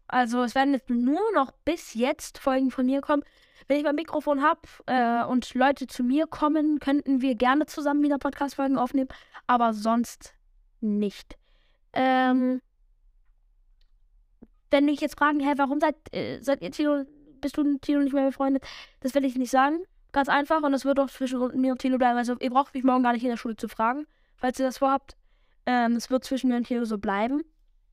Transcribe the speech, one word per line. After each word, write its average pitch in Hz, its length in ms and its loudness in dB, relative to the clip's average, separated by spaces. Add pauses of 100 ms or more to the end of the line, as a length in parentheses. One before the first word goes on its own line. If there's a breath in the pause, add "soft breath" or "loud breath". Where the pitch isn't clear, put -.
Also 247 360 0
es 233 120 -4
werden 269 180 4
jetzt - 160 -4
nur 247 320 2 (120)
noch 277 180 2 (140)
bis 330 280 -4
jetzt 254 460 -4
Folgen 262 320 0
von 254 160 -2
mir 277 140 0
kommen. 294 220 0 (440 soft breath)
Wenn 277 100 2
ich 294 60 -2
mein 294 120 0
Mikrofon 294 460 -2
hab, 320 260 0 (200)
äh, 233 360 2
und 247 300 -2
Leute 262 340 2
zu - 160 -4
mir 285 240 2
kommen, 302 520 0
könnten 277 420 0
wir 262 140 0
gerne 262 300 2
zusammen 294 380 0
wieder 285 140 2
Podcast-Folgen 277 600 -2
aufnehmen, 262 320 -2 (380 loud breath)
aber 233 260 2
sonst 226 600 -4 (460)
nicht. 208 560 -4 (560)
Ähm, 254 680 2 (2000)
wenn 285 140 4
mich 294 160 0
jetzt 294 160 -4
fragen, 294 220 2
„Hä, 277 180 0
warum 277 220 0
seid, 302 160 2 (160)
äh, 127 300 -6
seid - 200 -2
ihr 170 100 -8
Tilo, 294 340 0 (360)
bist 285 160 -6
du 302 40 2
und 285 200 0
Tilo 285 200 0
nicht 277 120 0
mehr 269 120 2
befreundet?“ 269 380 -2 (360 loud breath)
Das 262 140 -4
will 277 120 2
ich 247 120 -2
nicht 254 140 -2
sagen. 285 320 2 (280)
Ganz 269 180 0
einfach. 285 340 2
Und 285 80 2
das 269 140 0
wird 277 140 2
auch 269 100 0
zwischen 262 300 -4 (200)
mir 262 120 2
und 254 80 -4
Tilo 262 180 0
bleiben. 240 200 2
Also 240 220 -2
ihr 254 100 -2
braucht 262 240 0
mich 254 100 -2
morgen 254 200 4
gar 240 100 2
nicht 233 100 -2
in 254 60 0
der 233 80 -2
Schule 226 180 -6
zu - 120 -8
fragen, 254 380 -2 (300)
falls 254 240 -4
ihr 262 60 0
das 254 140 -4
vorhabt. 269 360 0 (500)
Ähm, 240 300 2
es 233 140 -4
wird 254 140 0
zwischen 262 260 0
mir 240 80 2
und 240 100 -2
Tilo 240 180 -2
so 220 120 -2
bleiben. 220 460 -2 (500)